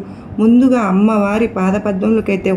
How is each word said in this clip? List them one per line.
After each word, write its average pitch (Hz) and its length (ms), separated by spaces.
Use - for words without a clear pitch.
ముందుగా 247 420
అమ్మవారి 208 640
పాదపద్మములకైతే 196 1000